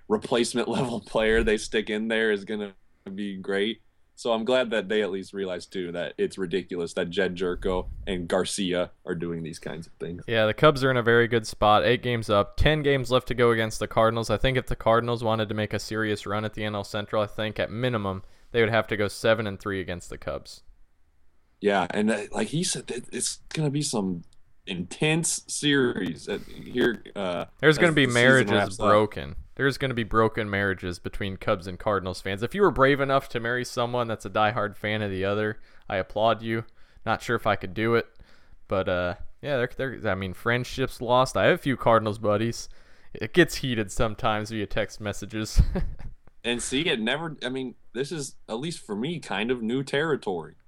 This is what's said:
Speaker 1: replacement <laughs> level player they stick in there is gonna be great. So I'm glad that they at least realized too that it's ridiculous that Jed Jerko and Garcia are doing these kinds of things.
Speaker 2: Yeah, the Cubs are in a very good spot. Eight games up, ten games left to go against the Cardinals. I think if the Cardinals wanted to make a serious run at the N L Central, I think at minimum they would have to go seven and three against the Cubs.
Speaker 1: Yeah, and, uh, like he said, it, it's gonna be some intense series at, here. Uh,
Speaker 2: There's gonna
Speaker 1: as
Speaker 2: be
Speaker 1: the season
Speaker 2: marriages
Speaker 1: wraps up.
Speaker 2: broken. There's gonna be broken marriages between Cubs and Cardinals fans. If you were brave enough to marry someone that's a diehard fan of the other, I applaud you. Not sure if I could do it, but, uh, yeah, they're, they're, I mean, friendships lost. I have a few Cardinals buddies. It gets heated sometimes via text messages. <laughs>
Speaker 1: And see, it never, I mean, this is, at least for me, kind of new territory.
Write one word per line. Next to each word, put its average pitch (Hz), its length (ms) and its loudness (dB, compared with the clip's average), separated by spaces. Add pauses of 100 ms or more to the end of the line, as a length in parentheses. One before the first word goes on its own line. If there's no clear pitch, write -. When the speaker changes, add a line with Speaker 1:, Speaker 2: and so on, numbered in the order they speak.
Speaker 1:
replacement 117 600 0
<laughs> 117 80 -2
level 120 240 -2
player 110 420 2
they 107 140 4
stick 110 340 -2
in 107 180 -2
there 110 240 2
is 101 120 -2
gonna 104 300 -8 (400)
be 98 220 -6
great. 98 440 -2 (340)
So - 180 -2
I'm 113 120 0
glad 127 260 2
that 104 180 0
they 107 140 2
at 92 100 -2
least 95 200 -8
realized 92 400 -6
too 90 200 -6
that 85 260 -6
it's 98 180 -2
ridiculous 90 580 -4
that 90 140 -2
Jed 90 280 0
Jerko 92 520 -2 (180)
and 90 200 -4
Garcia 90 640 -2 (160)
are 90 80 -4
doing 85 300 -6
these 80 160 -12
kinds 80 260 -10
of - 80 -20
things. 85 320 -10
Speaker 2:
Yeah, 113 180 2
the 107 80 2
Cubs 143 300 6
are 135 80 4
in 127 60 2
a 123 80 2
very 117 240 6
good 113 180 0
spot. 104 400 4
Eight 123 160 2
games 117 260 -2
up, 101 280 4
ten 151 260 4
games 135 300 2
left 127 160 2
to 123 60 -2
go 117 180 4
against 113 260 0
the 107 80 -2
Cardinals. 113 420 2
I 110 80 2
think 131 220 2
if 123 80 -4
the 120 100 -4
Cardinals 117 460 2
wanted 110 260 0
to 110 60 -4
make 107 180 -2
a 107 60 -2
serious 107 480 -4
run 104 180 -2
at 107 100 -6
the 110 100 -6
N 107 100 -4
L 101 100 -4
Central, 107 380 -2
I 104 40 0
think 107 340 -6
at 92 100 -2
minimum 104 520 -2 (280)
they 117 100 0
would 110 100 4
have 110 180 2
to 113 80 -2
go 101 120 0
seven 110 380 2
and 98 120 -8
three 98 220 -4
against 87 300 -8
the - 80 -12
Cubs. - 440 -10 (960)
Speaker 1:
Yeah, 98 300 4
and, 107 200 2
uh, 107 120 0 (100)
like 107 160 -2
he 165 160 -2
said, - 260 -6
it, 120 220 -8
it's - 240 -4 (180)
gonna 151 160 0
be 147 120 -2
some 95 420 -2 (420)
intense 156 800 -2
series 135 840 0
at, - 140 -4
here. - 600 -4 (140)
Uh, 90 300 -4 (140)
Speaker 2:
There's 147 180 6
gonna 175 100 6
Speaker 1:
as 156 60 2
Speaker 2:
be 147 120 6
Speaker 1:
the 123 60 2
season 120 100 6
Speaker 2:
marriages 123 300 6
Speaker 1:
wraps 101 280 0
up. 107 60 2
Speaker 2:
broken. 104 500 4 (180)
There's 135 220 0
gonna 131 180 -4
be 113 100 0
broken 110 440 2
marriages 95 520 0
between 95 360 -6
Cubs 95 300 -2
and 90 120 -10
Cardinals 95 420 -2
fans. 98 240 -4
If 117 100 -4
you 196 80 2
were 190 80 6
brave 135 300 4
enough 135 300 2
to 120 100 -4
marry 120 240 -2
someone 123 420 -2
that's 110 180 -6
a 101 60 -8
diehard 104 460 0
fan 107 260 -2
of 101 80 -2
the 92 140 -2
other, 107 340 0 (300)
I 107 80 -2
applaud 107 460 0
you. 113 220 -4 (400)
Not 113 180 0
sure 123 120 0
if 113 100 -2
I 104 120 4
could 95 180 -8
do 113 220 2
it, 110 100 2 (600)
but, 95 200 0
uh, 90 260 0 (280)
yeah, 139 140 -2
they're, 123 140 0 (280)
they're, 104 140 -2
I - 20 2
mean, 95 180 -4
friendships 123 680 -2
lost. 123 360 4
I 98 100 4
have 151 100 6
a - 60 -8
few 131 140 0
Cardinals 110 420 4
buddies. 107 500 0 (440)
It - 200 -6
gets 170 240 6
heated 113 340 -2
sometimes 107 600 0
via 107 160 -4
text - 340 -4
messages. 107 640 0
<laughs> - 60 -2 (720)
Speaker 1:
And 120 180 -2
see, 139 200 0
it 156 180 0
never, 143 440 -2
I 123 40 -4
mean, 127 260 -6 (180)
this 135 200 -4
is, 147 240 -8 (120)
at 110 100 -6
least 156 200 -8
for - 160 -8
me, 143 240 -4
kind 110 320 -4
of 127 100 -2
new 117 220 -2
territory. 123 720 -4 (140)